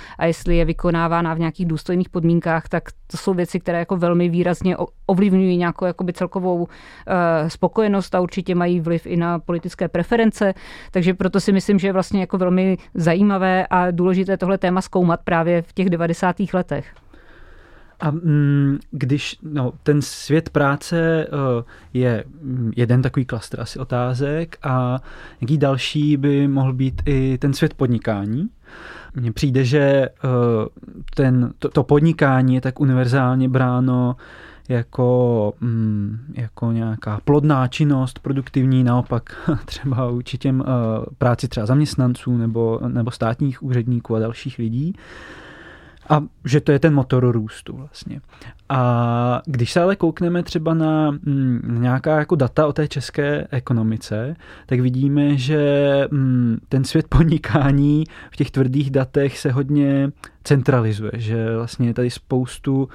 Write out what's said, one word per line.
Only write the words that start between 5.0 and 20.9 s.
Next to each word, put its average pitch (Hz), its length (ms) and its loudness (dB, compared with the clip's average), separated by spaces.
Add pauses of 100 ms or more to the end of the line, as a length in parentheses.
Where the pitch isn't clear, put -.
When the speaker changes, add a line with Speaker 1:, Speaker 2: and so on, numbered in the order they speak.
Speaker 1:
ovlivňují 190 520 4
nějakou 175 280 -2
jakoby 180 280 -4
celkovou, 180 540 -2 (400)
eh, 170 420 0
spokojenost 196 680 0
a 185 40 2
určitě 180 360 -2
mají 175 240 2
vliv 165 260 -2
i 175 120 -4
na 170 220 0
politické 170 480 -4
preference. 202 640 0 (380)
Takže 180 220 2
proto 185 260 0
si 202 120 0
myslím, 196 280 2
že 196 80 0
je 196 60 0
vlastně 190 260 0
jako 185 180 -2
velmi 185 400 2 (160)
zajímavé 185 760 2
a 180 220 2
důležité 185 460 2
tohle 185 200 0
téma 185 240 0
zkoumat 175 420 2
právě 170 380 2
v - 120 -20
těch 190 160 0
devadesátých 170 640 -2
letech. 175 400 -4 (1080)
Speaker 2:
A, 151 100 0
mm, 143 680 2 (120)
když, 131 520 -4
no, 143 300 -4 (100)
ten 147 180 2
svět - 480 -2
práce, 156 760 0